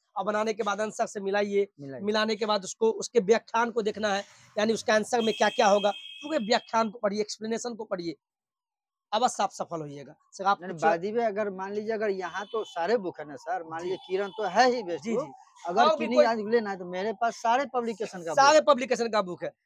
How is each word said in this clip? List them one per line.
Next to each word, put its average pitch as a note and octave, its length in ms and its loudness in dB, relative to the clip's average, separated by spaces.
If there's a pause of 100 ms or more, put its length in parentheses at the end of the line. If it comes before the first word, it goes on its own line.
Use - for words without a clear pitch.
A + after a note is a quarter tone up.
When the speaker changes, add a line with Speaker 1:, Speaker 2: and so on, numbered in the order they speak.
(160)
Speaker 1:
और G3 80 -4
बनाने G#3+ 300 0
के G#3+ 80 -6
बाद G3+ 180 -2
आंसर G#3+ 260 -2
से - 140 -8
मिलाइए, G3+ 480 0 (120)
Speaker 2:
मिलाइए। C#3 240 -12
Speaker 1:
मिलाने G#3+ 320 0
के A3 100 -2
बाद G#3 180 0
उसको, A3 260 0
उसके - 300 0
व्याख्यान A3+ 500 0
को A3+ 120 -2
देखना G#3 320 -2
है, G3+ 100 -4 (340)
यानी A3 140 2
उसका G#3+ 220 2
आंसर G#3+ 260 2
में A3 140 2
क्या A3 140 4
क्या A3+ 180 4
होगा, G3+ 240 6
पूरे - 480 -6
व्याख्यान A3+ 520 0
को - 80 -16
पढ़िए, G#3 220 -2
एक्सप्लेनेशन A3 540 -6
को G#3+ 100 -10
पढ़िए, F3 320 -6 (960)
अवश्य A3+ 300 2
आप G3 80 0
सफल E3+ 300 -8
होइएगा। C#3+ 340 -12 (180)
सर, F#3+ 120 -10
आप F#3+ 180 2
Speaker 2:
नहीं, F#3 100 -8
Speaker 1:
कुछ D#3+ 100 -8
Speaker 2:
बादी E3+ 300 2
में A#3 120 0
अगर G#3 260 0
मान F#3+ 220 -8
लीजिए, G#3+ 200 -4
अगर G#3+ 180 -2
यहाँ F#3 420 -6
तो G#3+ 120 -2
सारे F3 320 -2
बुक F3+ 240 -4
है D3+ 80 -10
ना C#3+ 80 -14
सर, E3+ 280 -6
मान E3 160 -10
Speaker 1:
जी। F3 40 -8
Speaker 2:
लीजिए F3+ 240 -6
किरण F#3+ 220 -2
तो G#3+ 120 -8
है G#3+ 280 4
ही A#3+ 120 -2
बेस्ट E3+ 220 -6
Speaker 1:
जी, A3 120 -2
Speaker 2:
बुक, C4+ 80 -2
Speaker 1:
जी। C4+ 80 -14 (340)
Speaker 2:
अगर F#3+ 180 4
Speaker 1:
और D#4 60 6
भी D4 140 0
Speaker 2:
किन्हीं A#3+ 140 0
Speaker 1:
कोई B3 80 8
Speaker 2:
आज A3+ 140 0
लेना G#3+ 300 0
है G3 80 -6
तो F#3 60 -10
मेरे F#3 280 -4
पास A3+ 240 -4
सारे B3 380 0
पब्लिकेशन A3 500 -4
का D#3+ 100 -4
Speaker 1:
सारे C#4+ 260 8
Speaker 2:
बुक D4+ 80 0
है। D4 60 8
Speaker 1:
पब्लिकेशन A#3+ 340 0
का G#3+ 140 2
बुक F3+ 220 -6
है, D3 80 -6 (140)